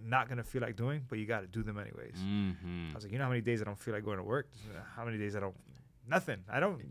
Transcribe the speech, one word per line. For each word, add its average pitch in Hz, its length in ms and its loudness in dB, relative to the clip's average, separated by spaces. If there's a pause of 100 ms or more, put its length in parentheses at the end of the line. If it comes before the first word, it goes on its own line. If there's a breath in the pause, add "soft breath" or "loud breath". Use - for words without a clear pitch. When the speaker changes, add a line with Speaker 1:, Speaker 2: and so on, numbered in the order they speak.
Speaker 1:
not 123 240 4
gonna 120 140 -2
feel 127 180 0
like 113 140 0
doing, 131 320 0
but 117 120 -2
you 107 60 0
gotta 104 220 0
do 104 160 -2
them 107 160 -2
anyways?" - 360 -8
Speaker 2:
Mm-hmm. 87 760 0
Speaker 1:
I 76 40 -4
was 104 80 -6
like, 98 80 -8
"You 117 80 0
know 139 60 2
how 127 60 4
many 123 100 2
days 113 200 4
I 104 40 0
don't 101 140 -4
feel 113 160 -2
like 107 100 0
going 104 120 0
to 92 60 -2
work? 120 240 0 (480)
How 117 100 -6
many 113 120 0
days 104 180 0
I 104 40 0
don't, 95 160 -2 (520)
nothing. 139 400 2
I 113 120 2
don't, 180 200 4 (120)